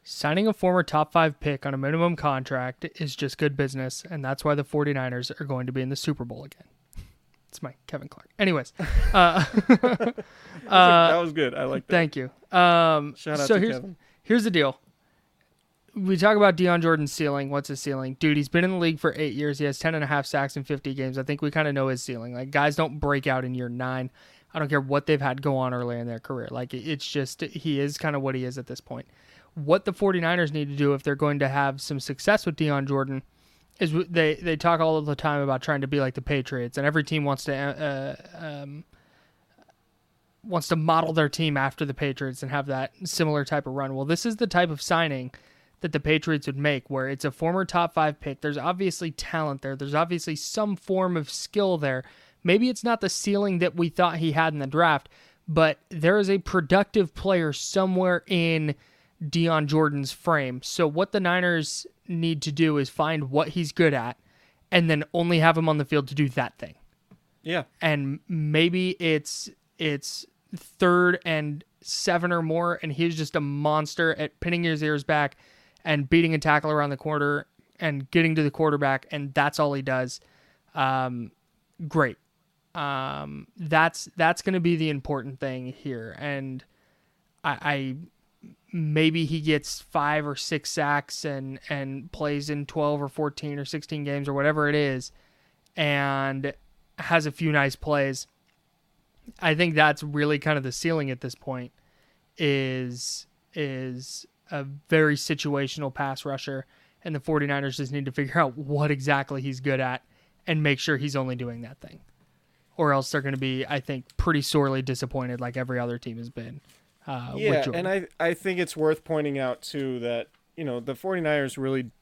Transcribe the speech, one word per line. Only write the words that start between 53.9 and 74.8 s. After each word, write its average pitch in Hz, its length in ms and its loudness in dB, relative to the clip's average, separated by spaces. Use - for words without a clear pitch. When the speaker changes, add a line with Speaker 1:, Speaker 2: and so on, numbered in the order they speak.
Speaker 1:
he 160 140 0
had 160 220 2
in 151 60 -6
the 139 80 -4
draft, 151 420 4
but 156 300 4
there 175 280 4
is 196 120 2
a 196 100 2
productive 185 760 2
player 175 400 0
somewhere 185 720 2
in 165 480 2
Dion 165 380 2
Jordan's 147 440 2
frame. 131 520 -2
So - 240 0
what 160 240 0
the 208 80 0
Niners 175 680 0
need 165 360 -2
to 156 80 -2
do 151 260 4
is 139 120 0
find 151 400 -2
what 147 200 0
he's 156 220 -4
good 160 220 4
at 123 240 -4
and 175 180 4
then 151 140 2
only 170 260 2
have 160 180 6
him 160 120 2
on 151 80 4
the 147 80 0
field 143 220 0
to 135 80 -10
do 147 140 2
that 123 280 -4
thing. - 180 -14
Speaker 2:
Yeah. 160 200 -2
Speaker 1:
And 147 460 -2
maybe 170 720 2
it's, 156 500 -2
it's 147 480 -6
third 180 720 2
and 151 380 -4
seven 175 500 -2
or 170 100 2
more, 165 400 0
and 156 100 -6
he's 165 240 0
just 156 200 -6
a 160 60 2
monster 151 760 0
at - 240 -6
pinning 175 240 -2
his 160 180 0